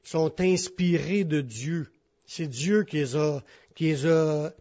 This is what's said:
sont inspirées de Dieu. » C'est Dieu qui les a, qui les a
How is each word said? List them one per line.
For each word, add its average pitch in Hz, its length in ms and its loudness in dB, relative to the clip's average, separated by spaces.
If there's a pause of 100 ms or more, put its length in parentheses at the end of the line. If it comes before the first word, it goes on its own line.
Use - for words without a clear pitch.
sont 160 360 -2
inspirées 180 840 0
de 151 160 0
Dieu. » 135 500 -6 (360)
C'est 160 200 -8
Dieu 165 380 2
qui 156 140 -4
les 139 180 0
a, 151 260 0 (320)
qui 160 120 -2
les 151 200 0
a 156 540 2